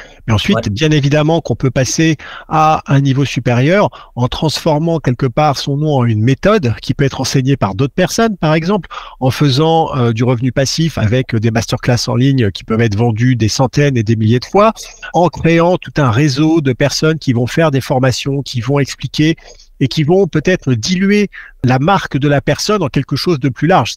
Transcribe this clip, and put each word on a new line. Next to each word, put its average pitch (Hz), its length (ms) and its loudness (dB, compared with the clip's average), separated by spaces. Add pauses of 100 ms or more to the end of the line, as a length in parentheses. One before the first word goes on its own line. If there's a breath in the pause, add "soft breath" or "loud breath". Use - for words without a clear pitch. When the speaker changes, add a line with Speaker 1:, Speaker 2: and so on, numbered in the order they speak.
(280 loud breath)
Speaker 1:
Mais 117 60 0
ensuite, 117 240 2
Speaker 2:
Ouais. 110 120 -2
Speaker 1:
bien 139 220 0
évidemment 151 480 2
qu'on 123 160 -4
peut 131 160 -2
passer 156 460 0 (320 loud breath)
à 156 340 2 (100)
un 139 60 4
niveau 139 240 0
supérieur 135 920 0
en 123 120 -2
transformant 160 720 -2
quelque 135 280 -2
part 147 300 0
son 143 200 -4
nom 151 180 0
en 123 80 2
une 113 180 0
méthode 135 600 2
qui - 120 -6
peut 143 120 0
être - 160 -4
enseignée 135 340 0
par 98 180 -2
d'autres 131 220 -2
personnes, 214 400 0
par 156 180 0
exemple, 170 360 0 (320 loud breath)
en 127 100 2
faisant, 151 640 0
euh, 120 160 2
du 117 140 -2
revenu 123 260 0
passif 147 460 -2
avec 127 400 0
des 113 140 0
masterclass 117 580 -2
en 120 60 -2
ligne 127 360 2
qui - 140 -14
peuvent 220 160 -2
être 107 160 0
vendues 120 400 2
des 110 120 2
centaines 139 460 0
et 113 80 0
des 107 140 0
milliers 110 240 2
de - 40 -14
fois, 214 280 2 (400 loud breath)
en 165 160 2
créant 165 480 2
tout - 200 -14
un 135 140 2
réseau 151 480 2
de 135 140 0
personnes 156 440 0
qui - 140 -2
vont 120 160 0
faire 160 240 0
des 135 100 0
formations, 135 600 -2
qui 123 180 -8
vont 131 200 -2
expliquer 151 580 -2 (420 loud breath)
et 135 80 2
qui 156 160 -2
vont 180 240 2
peut-être 151 480 0
diluer 190 540 0 (340 loud breath)
la 131 160 2
marque 175 380 0
de 139 120 0
la 139 120 2
personne 196 420 -2
en 139 60 -2
quelque 143 260 -2
chose 160 240 -2
de 139 100 0
plus 147 180 -2
large. 160 300 2